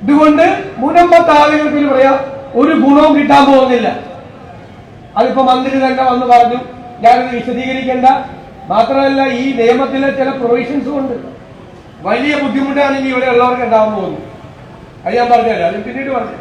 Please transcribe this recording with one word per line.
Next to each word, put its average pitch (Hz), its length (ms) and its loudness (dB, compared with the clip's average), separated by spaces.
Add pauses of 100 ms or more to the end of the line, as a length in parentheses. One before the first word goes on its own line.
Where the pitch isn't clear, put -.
ഇതുകൊണ്ട് 302 440 4 (360)
മുനമ്പത്തെ 339 580 4
ആളുകൾക്ക് 294 420 0
ഒരു 277 100 0
പ്രയോ-, 269 320 2 (360)
ഒരു 311 140 2 (100)
ഗുണവും 294 340 4
കിട്ടാൻ 277 320 4
പോകുന്നില്ല. 254 380 2 (1300)
അതിപ്പോ 240 320 0
മന്ത്രി 262 260 0 (100)
തന്നെ 254 240 0
വന്ന് 247 220 -2
പറഞ്ഞു, 240 260 2 (440)
ഞാനത് 247 360 2
വിശദീകരിക്കേണ്ട. 254 680 -4 (640)
മാത്രമല്ല, 269 500 0 (200)
ഈ 262 40 -4 (160)
നിയമത്തിലെ 262 480 0 (100)
ചില 269 100 -2 (120)
പ്രൊവിഷൻസും 247 600 -2
ഉണ്ട്. 254 160 -6 (920)
വലിയ 254 260 -2 (100)
ബുദ്ധിമുട്ടാണ് 277 580 -2
ഇനി 269 120 -4
ഇവിടെ 254 220 -2
ഉള്ളവർക്ക് 247 320 0
ഉണ്ടാവാൻ 214 300 2
പോകുന്നത്. 170 280 -8 (800)
അത് 190 140 -6
ഞാൻ 240 140 0
പറഞ്ഞുതരാം, 214 380 0
അത് 196 160 -8
പിന്നീട് 269 300 -8
പറഞ്ഞു. 214 240 -8